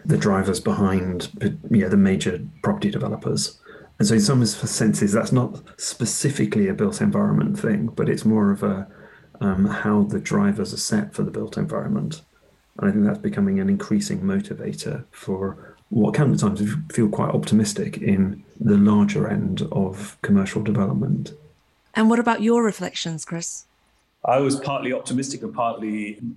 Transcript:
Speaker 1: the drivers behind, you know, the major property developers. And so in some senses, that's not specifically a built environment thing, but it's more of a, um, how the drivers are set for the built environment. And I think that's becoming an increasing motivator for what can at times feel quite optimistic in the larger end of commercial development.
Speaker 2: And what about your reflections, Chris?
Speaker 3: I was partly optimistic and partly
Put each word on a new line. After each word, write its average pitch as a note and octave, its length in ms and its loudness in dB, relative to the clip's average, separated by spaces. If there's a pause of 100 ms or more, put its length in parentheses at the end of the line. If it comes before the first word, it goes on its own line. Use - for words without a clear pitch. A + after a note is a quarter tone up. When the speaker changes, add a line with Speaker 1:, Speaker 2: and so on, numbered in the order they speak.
Speaker 1:
the - 140 2
drivers G2 420 2
behind, F#2+ 680 0 (400)
you G#2 140 4
know, F#2 60 -2
the G2+ 80 4
major F#2+ 440 4 (220)
property G2+ 260 0
developers. - 680 -4 (400)
And G#2 80 2
so A2+ 80 4
in A2 60 6
some B2 220 4
senses, G#2+ 720 0
that's A2 180 2
not B2 300 0 (180)
specifically A2 880 -2
a F#2+ 60 0
built G2+ 260 0
environment G#2 600 2
thing, A2 300 0
but - 200 -2
it's G#2+ 160 -2
more G#2+ 240 4
of G2 140 0
a, G2 240 -2 (520)
um, G2 280 2
how G#2 340 0
the G2+ 180 0
drivers G2+ 540 0
are - 40 -8
set - 360 -2
for - 80 -4
the G2 80 -4
built G#2+ 280 -8
environment. G2+ 680 -4 (560)
And G2+ 100 2
I - 20 4
think G#2 140 2
that's G2+ 140 0
becoming G2 400 0
an F#2+ 100 0
increasing G2 520 -2
motivator G2+ 880 -6
for - 640 -8 (160)
what G#2 260 2
can C#3+ 180 4
at - 60 0
times G2+ 220 0 (300)
feel A2+ 160 2
quite A#2 220 -2
optimistic - 680 0
in - 440 0 (160)
the G#2 160 4
larger G2+ 540 4
end G2+ 320 -2 (100)
of - 520 -4
commercial G2 400 0
development. G#2 680 -2 (640)
Speaker 2:
And A3 160 4
what A#3 80 4
about A#3 240 0
your A#3 220 4
reflections, F3 600 -4
Chris? - 420 -10 (600)
Speaker 3:
I B2 140 4
was C#3 200 0
partly C3+ 320 -4
optimistic B2+ 520 -6
and A2 100 -8
partly G#2+ 680 -4 (180)